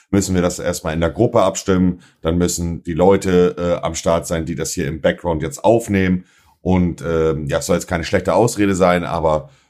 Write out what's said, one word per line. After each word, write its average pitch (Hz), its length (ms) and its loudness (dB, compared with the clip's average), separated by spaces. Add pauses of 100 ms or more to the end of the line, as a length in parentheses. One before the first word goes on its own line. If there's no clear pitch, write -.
(120)
müssen 95 240 0
wir 90 60 2
das 87 180 0
erstmal 87 340 -4
in 82 60 -2
der 82 100 0
Gruppe 113 320 2
abstimmen. 92 600 0 (200)
Dann 82 160 -2
müssen 85 460 -2
die 87 100 -6
Leute, 90 640 4
äh, 87 280 -2
am 82 100 -6
Start 82 320 0
sein, 82 180 -4
die 82 100 -6
das 78 180 -6
hier 73 140 -4
im 78 140 -8
Background 87 400 -2
jetzt 78 220 -10
aufnehmen. 95 640 2 (360)
Und, 90 440 0
ähm, 80 420 0
ja, 80 120 0
es - 60 -10
soll 92 120 0
jetzt - 100 -6
keine 85 160 -4
schlechte 87 320 -2
Ausrede 104 400 2
sein, 90 280 2
aber, 78 460 -2 (200)